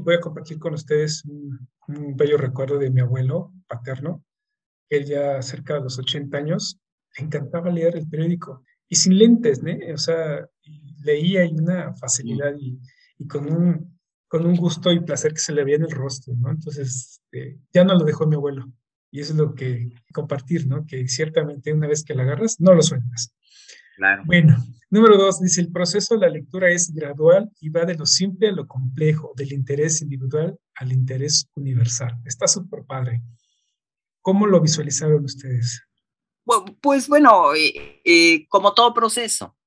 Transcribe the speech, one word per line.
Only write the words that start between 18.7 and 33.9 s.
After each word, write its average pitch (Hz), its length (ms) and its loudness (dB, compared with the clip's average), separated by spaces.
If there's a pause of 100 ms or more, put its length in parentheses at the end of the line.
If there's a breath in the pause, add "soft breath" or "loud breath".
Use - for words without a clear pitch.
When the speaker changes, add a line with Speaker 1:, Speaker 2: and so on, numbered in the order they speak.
Speaker 1:
y 139 100 -14
eso 147 120 -10
es 156 60 0
lo 143 160 0
que 123 360 -6 (220)
compartir, 151 540 -4
¿no? 147 200 -4
Que 127 220 -8
ciertamente 156 640 -4
una 151 140 0
vez 147 180 -2
que 147 100 -8
la 127 80 -2
agarras, 190 380 -2
no 185 140 8
lo 160 80 8
sueltas. - 520 -4 (640 soft breath)
Speaker 2:
Claro. 98 280 2
Speaker 1:
Bueno, 160 320 8 (340)
número 214 280 8
dos, 196 220 2
dice, 180 200 0
"El 170 100 -4
proceso 180 440 -2
de 220 80 6
la 180 80 8
lectura 175 400 0
es 175 240 0
gradual 156 560 4 (100)
y 156 80 -10
va 165 160 -2
de 175 100 -2
lo 151 120 -8
simple 190 420 0
a - 40 -2
lo 147 140 -6
complejo, 131 720 -2
del 139 160 -8
interés 143 480 -2
individual 139 580 -4 (180)
al 127 160 -8
interés 131 640 -2
universal". 120 680 -4
Está - 240 -4
súper 175 360 -6
padre. 123 360 -6 (1000)